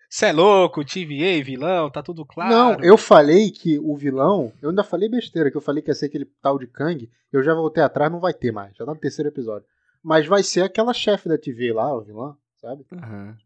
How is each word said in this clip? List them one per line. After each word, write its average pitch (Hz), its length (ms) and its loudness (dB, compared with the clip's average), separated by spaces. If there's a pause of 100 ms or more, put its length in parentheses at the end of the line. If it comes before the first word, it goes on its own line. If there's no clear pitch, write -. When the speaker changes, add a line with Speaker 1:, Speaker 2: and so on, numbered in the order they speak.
Speaker 1:
cê - 180 -2
é 185 60 2
louco, 175 520 4
T 175 200 -8
V 156 360 -2
A, 131 40 -6
vilão, 147 460 -4
tá 147 120 -12
tudo 160 220 -14
claro. 170 260 -6
Speaker 2:
Não, 226 340 4
eu 190 120 10
falei 175 540 6
que 156 300 -2
o 151 160 -4
vilão, 139 560 -2 (100)
eu 147 80 -4
ainda 196 140 0
falei 185 240 -4
besteira, 170 420 -2
que 139 60 -6
eu 143 40 -4
falei 147 220 -4
que - 80 -4
ia 135 40 -2
ser 151 120 -6
aquele 143 200 -10 (140)
tal 139 180 -2
de 127 100 -10
Kang, 143 420 -8 (220)
eu 135 100 0
já 156 120 2
voltei 160 280 0
atrás, 147 280 0
não 170 100 -8
vai 180 120 -2
ter 120 200 -4
mais, 98 240 -14
já 117 100 -12
tá 147 80 -10
no 151 60 -16
terceiro 147 280 -6
episódio. 113 380 -10 (360)
Mas 160 240 2
vai 196 160 2
ser 180 200 -2
aquela 220 320 -2
chefe 196 340 -2
da 156 80 0
T 147 160 -10
V 117 200 -4
lá, 117 220 -2
o 113 80 -8
vilão, 110 320 -16 (240)
sabe? 127 320 -16
Speaker 3:
Aham. 110 560 -16